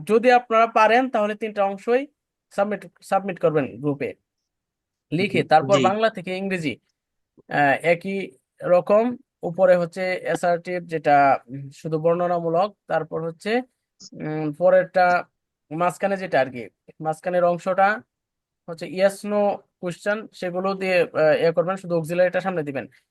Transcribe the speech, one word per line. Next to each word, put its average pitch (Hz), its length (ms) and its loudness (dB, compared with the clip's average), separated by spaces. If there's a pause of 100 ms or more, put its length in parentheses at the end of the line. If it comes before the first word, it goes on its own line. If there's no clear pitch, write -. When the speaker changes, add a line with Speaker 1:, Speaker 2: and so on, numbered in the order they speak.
Speaker 1:
যদি 226 280 2
আপনারা 233 360 4
পারেন 220 420 4
তাহলে 214 260 -2
তিনটা 208 300 -2
অংশই 233 420 -2 (440)
সাবমিট, 202 300 -2 (200)
সাবমিট 196 380 -4
করবেন 151 260 2 (160)
গ্রুপে 139 320 -4 (960)
লিখে। 175 300 0
Speaker 2:
জি, - 60 -10
Speaker 1:
তারপর 156 300 4
Speaker 2:
জি। 131 60 2
Speaker 1:
বাংলা 214 260 2
থেকে 185 280 -8
ইংরেজি, 185 360 -4 (760)
আহ, 143 320 2
একই 175 360 0 (440)
রকম, 202 560 2 (240)
উপরে 180 340 4
হচ্ছে 180 480 -2
অ্যাসার্টিভ, 175 600 -2
যেটা, 143 640 4
উম, 139 220 -12
শুধু 156 300 -8
বর্ণনামূলক, 170 680 0 (180)
তারপর 160 360 -6
হচ্ছে, 202 380 -4 (520)
উম, 156 400 -6
পরেরটা 180 720 2 (460)
মাঝখানে 180 460 -2
যেটা 180 220 -2
আর 131 120 0
কি, 123 120 -12 (380)
মাঝখানের 175 420 -2
অংশটা 190 580 0 (680)
হচ্ছে 170 180 -12
yes 190 300 0 (100)
no 208 160 -2 (380)
question, 208 520 -6
সেগুলো 185 420 -6
দিয়ে, 190 280 -2
আহ, 151 380 2
ইয়ে 165 120 2
করবেন, 175 240 0
শুধু 175 200 -6
অক্সিলারিটা 175 460 0
সামনে 180 220 -4
দিবেন। 135 220 -8 (260)